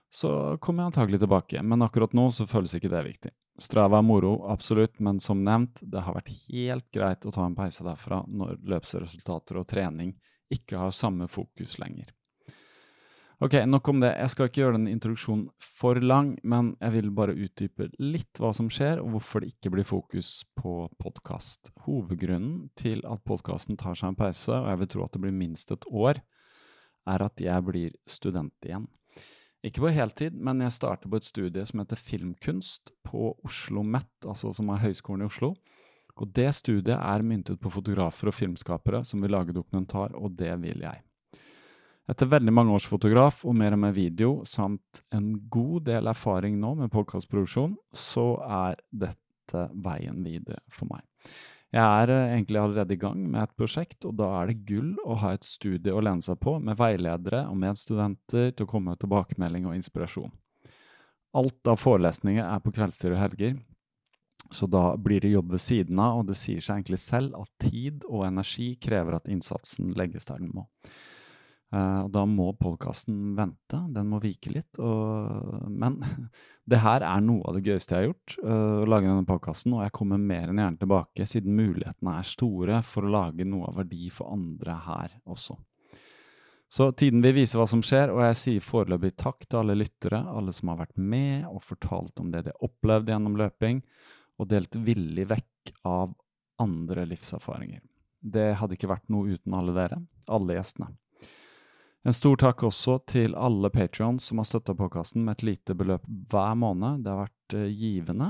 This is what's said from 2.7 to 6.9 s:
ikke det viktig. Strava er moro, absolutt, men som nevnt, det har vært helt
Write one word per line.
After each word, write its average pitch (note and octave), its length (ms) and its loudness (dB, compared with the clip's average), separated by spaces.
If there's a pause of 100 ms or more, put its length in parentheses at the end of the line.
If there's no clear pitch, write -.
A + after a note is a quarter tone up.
ikke F2+ 140 -2
det E2 160 -2
viktig. - 260 -12 (300)
Strava G#2 380 6
er A2 80 8
moro, G2+ 320 6 (100)
absolutt, A2 500 2
men G2+ 200 0
som G2 260 0
nevnt, A#2 400 2
det G2 160 -4
har F2 160 -4
vært - 140 -10 (180)
helt B2 420 -6